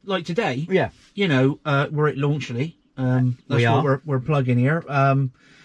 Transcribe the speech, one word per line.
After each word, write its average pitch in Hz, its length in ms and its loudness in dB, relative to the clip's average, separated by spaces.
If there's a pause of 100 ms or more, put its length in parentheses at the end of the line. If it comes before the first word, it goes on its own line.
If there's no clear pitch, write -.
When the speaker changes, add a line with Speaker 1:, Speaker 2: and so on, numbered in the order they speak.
Speaker 1:
like, 190 120 -2
like 170 80 -10
today, 165 440 -4
Speaker 2:
Yeah. 185 200 2 (260)
Speaker 1:
you 202 120 0
know, 135 360 2
uh, 147 280 0
we're 151 180 0
at 135 80 -4
Launchley. 143 580 -4 (220)
Um, 127 400 0 (100)
that's 117 120 0
Speaker 2:
We 117 80 4
Speaker 1:
what 117 100 4
Speaker 2:
are. - 60 2
Speaker 1:
we're, 139 220 0
we're 139 140 -2
plugging 127 380 0
here. 143 320 0
Um, 139 420 2 (340)